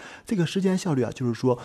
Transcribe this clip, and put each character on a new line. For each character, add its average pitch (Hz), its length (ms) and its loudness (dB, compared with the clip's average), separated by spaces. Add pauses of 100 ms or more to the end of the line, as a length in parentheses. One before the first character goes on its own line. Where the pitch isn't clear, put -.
(260)
这 226 100 -2
个 175 80 2
时 196 160 -2
间 190 160 4
效 180 160 -2
率 131 100 2
啊， 107 80 0
就 - 160 -4
是 120 60 2
说 123 320 2